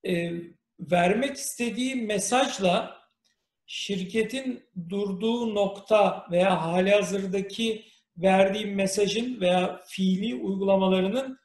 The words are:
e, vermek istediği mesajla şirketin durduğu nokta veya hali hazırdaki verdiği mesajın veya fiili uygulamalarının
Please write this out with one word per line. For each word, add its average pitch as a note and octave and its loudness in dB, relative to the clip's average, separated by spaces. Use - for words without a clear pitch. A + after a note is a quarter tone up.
e, E3+ -2
vermek F#3+ 2
istediği A#3+ -4
mesajla G#3+ 0
şirketin A3 -6
durduğu G#3 -2
nokta G3+ 2
veya F3 2
hali F#3 2
hazırdaki G3 0
verdiği F#3+ 4
mesajın G3+ -2
veya F3+ 0
fiili F#3+ 0
uygulamalarının G3 0